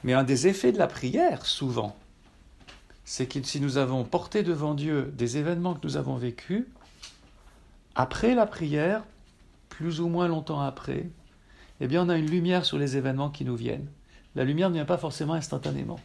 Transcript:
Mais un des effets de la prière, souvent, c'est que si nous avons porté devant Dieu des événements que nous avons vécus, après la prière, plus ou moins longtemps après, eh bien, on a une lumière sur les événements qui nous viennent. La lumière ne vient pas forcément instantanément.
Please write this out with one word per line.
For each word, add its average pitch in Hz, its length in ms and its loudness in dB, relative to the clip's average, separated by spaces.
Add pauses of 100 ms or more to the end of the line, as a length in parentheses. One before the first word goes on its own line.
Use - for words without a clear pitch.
Mais 127 80 2
un 135 100 6
des 131 240 4
effets 196 240 4
de 214 80 2
la 170 80 6
prière, 202 580 0
souvent, 117 520 -2 (1080)
c'est - 220 -4
que 131 160 -6
si 131 160 -6
nous 139 200 0
avons 131 260 2
porté 190 380 0
devant 151 320 0
Dieu 147 420 -2
des 120 220 0
événements 175 360 0
que 160 120 -8
nous 147 100 -2
avons 135 200 -2
vécus, 127 500 -4 (1300)
après - 400 2
la 233 100 6
prière, 170 580 0 (680)
plus 165 320 -4
ou 170 60 0
moins 170 200 2
longtemps 156 320 -2
après, 139 480 -4 (720)
eh 135 60 -2
bien, 165 180 2
on 175 60 2
a 170 80 4
une 156 120 2
lumière 180 360 2
sur 147 100 0
les 139 220 0
événements 135 320 0
qui 139 160 -6
nous 123 100 -2
viennent. 120 320 -4 (460)
La 131 100 2
lumière 156 240 2
ne 175 60 2
vient 156 100 0
pas 165 140 0
forcément 156 340 -2
instantanément. 143 720 -4